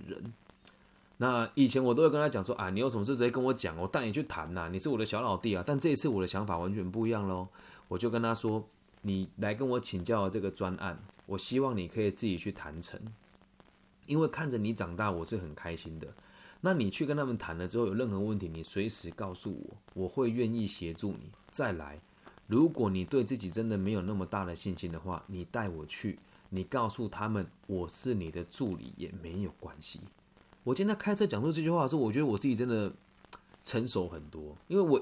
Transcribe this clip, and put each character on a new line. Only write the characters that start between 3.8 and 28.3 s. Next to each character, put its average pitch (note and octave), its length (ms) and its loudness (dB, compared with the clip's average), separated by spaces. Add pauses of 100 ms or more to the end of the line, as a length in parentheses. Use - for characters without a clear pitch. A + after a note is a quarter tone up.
带 C3 180 0
你 G#2+ 80 0
去 D3 100 0
谈 D#2+ 300 -6
呐， E2 180 -4
你 F#2 80 -2
是 - 80 -4
我 C3+ 100 2
的 G#2+ 60 2
小 G#2 180 -2
老 A2+ 140 2
弟 G2+ 200 2
啊。” F2 120 0
但 D3 100 2
这 E3 120 4
一 C#3+ 60 6
次 D#3 120 2
我 G#2+ 140 2
的 F#2 60 2
想 G2 200 -2
法 F2+ 100 0
完 F2+ 160 0
全 F#2+ 160 -2
不 A2 160 0
一 A2 40 2
样 G#2 180 0
咯。 F#2 220 -2 (400)
我 F#2 80 -2
就 A#2 120 2
跟 A#2 120 0
他 A2+ 120 2
说 A2 320 0 (360)
，“你 F#2+ 340 0
来 G#2 180 0
跟 B2+ 140 -2
我 B2 120 2
请 G2 240 -4
教 G2+ 260 2
这 G#2 100 -2
个 G2 100 0
专 F#2+ 260 -2
案， F2 280 -6 (220)
我 G2 120 -4
希 B2 220 0
望 C3 160 2
你 F2+ 120 -2
可 A2 140 -2
以 G#2 80 4
自 G2 160 -4
己 F#2+ 120 0
去 F#2+ 140 -4
谈 D#2 300 -10
成， - 180 -10 (1080)
因 D3 140 2
为 D#3+ 80 4
看 D#3+ 220 -2
着 A#2+ 80 0
你 G#2+ 160 2
长 F2+ 220 -4
大， G#2 160 0
我 E2 140 -2
是 A2 120 -2
很 E2 160 -6
开 E2+ 220 -6
心 D#2+ 240 -10
的。 D2+ 80 -10 (540)
那 F#3 120 2
你 A#2+ 160 2
去 D3 160 0
跟 C#3+ 100 0
他 D3 100 0
们 A#2+ 120 -2
谈 E2 200 -6
了 F2 100 -4
之 A2 100 -2
后， A#2+ 80 4
有 F#2+ 80 0
任 A#2 160 0
何 G2 100 -2
问 G#2+ 180 0
题， F#2+ 100 -4
你 D#2+ 160 -8
随 G2 240 -2
时 E2+ 240 -6
告 F#2+ 220 -6
诉 G2 200 -8
我， - 500 -8
我 F#2 40 0
会 B2 220 2
愿 A2+ 240 2
意 A2+ 120 0
协 E2+ 280 -4
助 G2 180 -4
你。 A1 180 -10 (220)
再 B2+ 200 -2
来， D2+ 280 -8 (480)
如 B2+ 220 6
果 B2+ 200 2
你 F#2 140 0
对 C3 200 2
自 B2+ 140 0
己 G2 120 -6
真 G#2+ 180 -2
的 G#2+ 100 0
没 F#2+ 140 0
有 G#2 100 0
那 F#2+ 120 -2
么 F#2+ 120 -2
大 G2 200 -2
的 F2 100 -6
信 F2+ 220 -6
心 F2 140 -6
的 E2 80 -6
话， E2+ 280 -6
你 F2+ 180 -8
带 A2 240 -4
我 D#2+ 160 -8
去， - 320 -6 (320)
你 F#2+ 140 -2
告 A2+ 260 0
诉 A2 180 -4
他 G#2 220 -4
们 G2+ 160 0 (220)
我 F#2 200 -2
是 - 280 -2
你 E2+ 160 -2